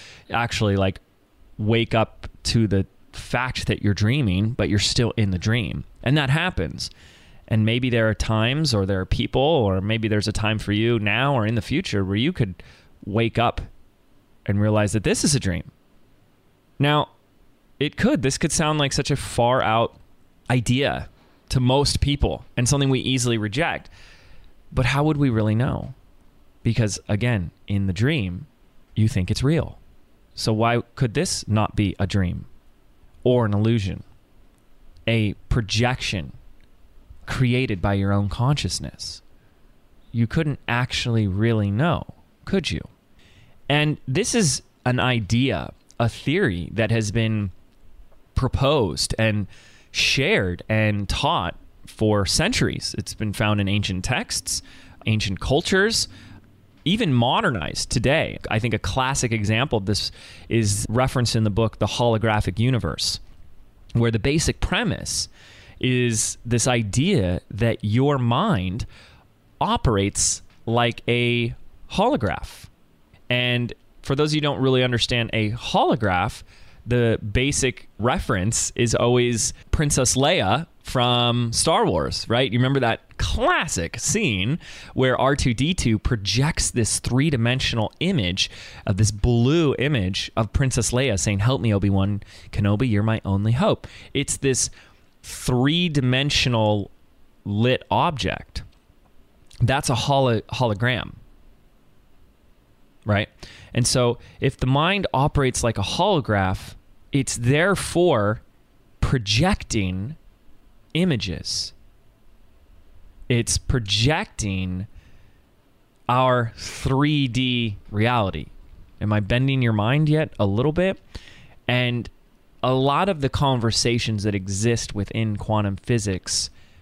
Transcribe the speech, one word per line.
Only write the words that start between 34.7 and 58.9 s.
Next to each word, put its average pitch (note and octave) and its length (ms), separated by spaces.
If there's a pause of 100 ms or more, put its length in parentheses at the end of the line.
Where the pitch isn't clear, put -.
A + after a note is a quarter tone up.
A A2+ 280 (120)
projection G#2 840 (920)
created B2 560
by G2+ 120
your G2 180
own G2+ 160
consciousness. - 960 (880)
You A#2 160
couldn't D3+ 400
actually A#2+ 580
really G#2 460
know, C3+ 340 (380)
could - 260
you? D#2 120 (880)
And D3+ 360
this D3+ 300
is F3+ 260 (240)
an B2 140
idea, A#2 720 (300)
a A#2 80
theory C3+ 640
that G#2+ 180
has A2 220
been A2 380 (840)
proposed B2+ 800
and G#2+ 300 (440)
shared C3 760
and G#2+ 400
taught C#3 480 (300)
for G#2 400
centuries. - 720
It's - 160
been G#2+ 180
found G#2 300
in G2 80
ancient G2 340
texts, - 580 (440)
ancient G#2 340
cultures, F#3+ 720 (760)
even G3 280
modernized B2 760
today. B2 480 (120)
I A2+ 100
think A2 140
a A2 60
classic C3 540